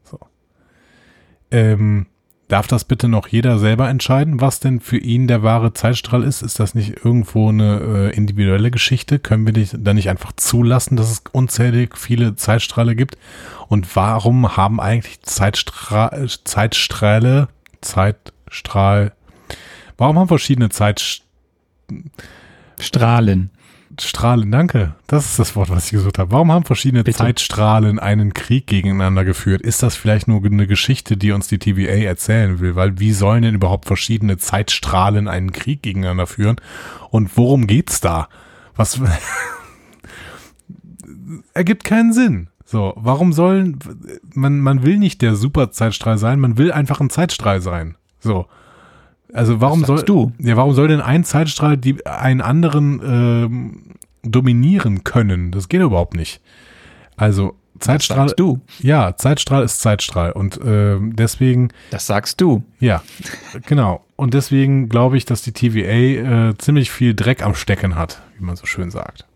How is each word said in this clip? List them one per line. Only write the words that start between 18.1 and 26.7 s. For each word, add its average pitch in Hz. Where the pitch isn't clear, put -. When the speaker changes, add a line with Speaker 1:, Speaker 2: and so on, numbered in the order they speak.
Speaker 1:
warum 151
haben 185
verschiedene 135
Zeitst- -
Speaker 2:
Strahlen. 113
Speaker 1:
Strahlen, 117
danke. 117
Das 147
ist -
das -
Wort, 92
was 87
ich -
gesucht 98
habe. 92
Warum 156
haben 170
verschiedene 123